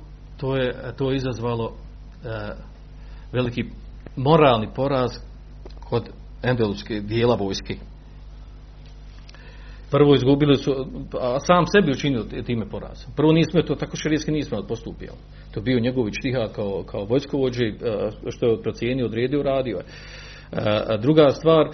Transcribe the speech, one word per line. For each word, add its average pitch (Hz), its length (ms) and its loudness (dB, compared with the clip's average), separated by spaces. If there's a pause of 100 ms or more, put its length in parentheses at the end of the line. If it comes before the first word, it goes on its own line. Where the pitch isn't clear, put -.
(360)
to 135 200 -2
je, 127 180 0 (220)
to 135 140 0
je 135 60 0
izazvalo, 117 560 -2 (520)
e, - 40 -8 (1040)
veliki 120 320 -2 (520)
moralni 131 580 6
poraz 131 360 0 (720)
kod 117 240 -2 (340)
endeluske 113 580 0
dijela 113 340 2
vojske. 98 420 -4 (2250)
Prvo 143 240 8
izgubili 139 420 6
su, 131 300 -2 (340)
a 123 200 0
sam 180 260 6
sebi 185 260 4
učinio 127 300 0
t-, 117 200 -8
time 113 260 -4
poraz. - 360 -10 (120)
Prvo 151 160 6
nije 160 120 6
smio 156 180 2
to, 151 120 -2
tako 143 220 -6
šerijski 156 360 0
nije 151 120 -2
smio 107 160 -4
da 101 60 -10
postupi, - 380 -8
jel? - 100 -14 (400)
To 113 60 -6
je 98 40 -10
bio 123 160 2
njegov 123 280 0
ičtihad 117 440 -2
kao, 98 340 -4
kao 107 180 -6
vojskovođe, 127 600 0
e, 107 100 -2 (540)
što 120 180 -2
je 110 160 2
procijenio, 120 440 -2
odredio, 127 360 0
radio 131 340 0
je. 85 80 -8
E, - 1040 -4
a 110 80 2
druga 147 340 6
stvar, 156 440 4